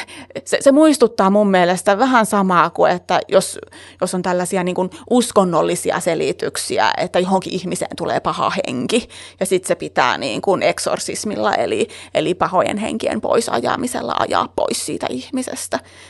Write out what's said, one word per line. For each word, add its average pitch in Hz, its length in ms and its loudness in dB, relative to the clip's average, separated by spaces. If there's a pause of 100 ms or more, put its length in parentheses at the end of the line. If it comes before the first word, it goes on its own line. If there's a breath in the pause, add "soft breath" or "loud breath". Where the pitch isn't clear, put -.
(440 loud breath)
se, - 160 0
se 269 120 6
muistuttaa 262 580 4
mun 202 200 4
mielestä 185 480 2
vähän 247 280 4
samaa 185 440 2
kuin, 170 220 2
että 180 360 -2
jos, - 300 2 (420 loud breath)
jos 185 140 -2
on 180 80 -4
tällaisia 180 420 -2
niin 180 100 -2
kuin 180 160 -2 (200 loud breath)
uskonnollisia 175 920 2
selityksiä, 151 960 -2
että - 220 -2
johonkin 185 340 0
ihmiseen 180 440 -6
tulee 143 240 -4
paha - 320 -2 (140)
henki 214 420 -2 (320 loud breath)
ja 190 60 -2
sit 185 180 0
se 175 100 -2
pitää 127 440 0
niin 117 240 -6
kuin 180 200 0
eksorsismilla 202 920 -2
eli, 110 340 0 (260 loud breath)
eli 156 200 0
pahojen 175 440 0
henkien - 420 -4
pois - 280 0
ajamisella - 720 -4
ajaa - 380 0
pois - 300 -2
siitä - 240 -6
ihmisestä. - 680 -8 (340 loud breath)